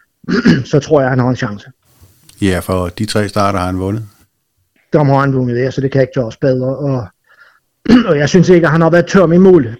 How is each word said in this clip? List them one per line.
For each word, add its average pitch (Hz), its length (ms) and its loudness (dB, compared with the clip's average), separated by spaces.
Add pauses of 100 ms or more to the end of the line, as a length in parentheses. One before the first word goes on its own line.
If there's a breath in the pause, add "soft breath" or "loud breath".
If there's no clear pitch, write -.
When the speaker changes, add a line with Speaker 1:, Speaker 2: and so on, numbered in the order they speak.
(180 soft breath)
Speaker 1:
<clears throat> 175 520 -2
så 147 100 0
tror 147 200 0
jeg, 131 100 0
han 131 80 -2
har 123 100 0
en 127 80 -2
chance. 104 340 -10 (720)
Speaker 2:
Ja, 92 180 0
for 90 300 -4
de 104 180 -8
tre 104 220 -4
starter 98 300 -2
har 90 80 -4
han 92 120 -6
vundet. 104 260 -6 (880)
Speaker 1:
Dem 151 140 2
har 139 140 2
han 139 140 -2
vundet, 123 240 -4
ja, 127 120 -2
så 139 100 -8
det 135 120 -4
kan 139 80 0
ikke 127 140 -2
gøres 113 220 -6
bedre. 127 400 -2
Og, 131 300 -6 (500 soft breath)
<clears throat> - 520 0
og 151 100 0
jeg 147 100 0
synes 175 200 2
ikke, 170 180 4
at 143 60 0
han 165 80 2
har 165 100 2
været 170 160 2
tom 175 260 2
i 175 60 4
mål 165 420 4